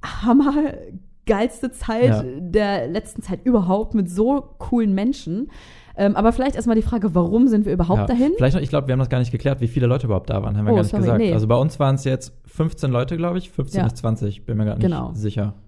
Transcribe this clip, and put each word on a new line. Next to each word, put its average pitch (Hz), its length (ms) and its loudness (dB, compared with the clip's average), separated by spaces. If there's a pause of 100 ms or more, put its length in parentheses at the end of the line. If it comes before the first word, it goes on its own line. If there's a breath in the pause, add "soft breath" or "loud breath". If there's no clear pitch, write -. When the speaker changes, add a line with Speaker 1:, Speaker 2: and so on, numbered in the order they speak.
Speaker 1:
hammergeilste 247 1700 0
Zeit 233 340 -2
Speaker 2:
Ja. 240 200 2 (140)
Speaker 1:
der 180 500 -2
letzten - 340 -8
Zeit - 240 -6
überhaupt 208 480 2
mit 185 160 0
so 240 480 0
coolen 226 360 0
Menschen. 214 540 -4 (480 loud breath)
Ähm, 202 200 2
aber 226 160 4
vielleicht 262 240 -2
erstmal 226 200 0
die 220 60 4
Frage, 208 320 -2
warum 180 320 4
sind 214 200 2
wir 139 60 -2
überhaupt 175 280 2
Speaker 2:
Ja. 101 60 0
Speaker 1:
dahin? 254 300 2
Speaker 2:
Vielleicht 139 200 2
noch, 170 60 0
ich 131 60 -4
glaub, 139 200 -2
wir 127 40 0
haben 127 60 0
das 127 100 0
gar 131 120 0
nicht 120 120 0
geklärt, 139 280 -2
wie 117 80 0
viele 123 180 0
Leute 120 200 0
überhaupt 98 220 -2
da 98 140 -2
waren, 101 160 -2
haben 104 80 0
wir 240 60 4
Speaker 1:
Oh, 220 40 6
Speaker 2:
gar 175 60 4
nicht - 80 0
Speaker 1:
sorry, - 120 0
Speaker 2:
gesagt. 185 180 2
Speaker 1:
nee. 208 120 2
Speaker 2:
Also 110 140 2
bei 113 80 4
uns 139 240 2
waren's 135 260 2
jetzt 131 280 -2 (140)
fünfzehn 156 440 -2
Leute, 127 260 0
glaub 175 200 -2
ich. 180 140 -6
Fünfzehn - 300 -4
Speaker 1:
Ja. 175 40 4
Speaker 2:
bis 117 100 0
zwanzig, 104 500 -4
bin 117 120 -4
mir 107 80 0
grad 104 140 -2
nicht 139 100 2
Speaker 1:
Genau. 135 260 -4
Speaker 2:
sicher. 101 400 -4 (140)